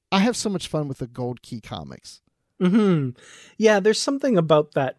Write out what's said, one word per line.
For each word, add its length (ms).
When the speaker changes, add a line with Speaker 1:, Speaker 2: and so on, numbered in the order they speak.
Speaker 1:
I 80
have 180
so 120
much 180
fun 200
with 120
the 80
Gold 340
Key 200
comics. 600
Speaker 2:
Mm-hmm. 480
Yeah, 240
there's 200
something 360
about 360
that 260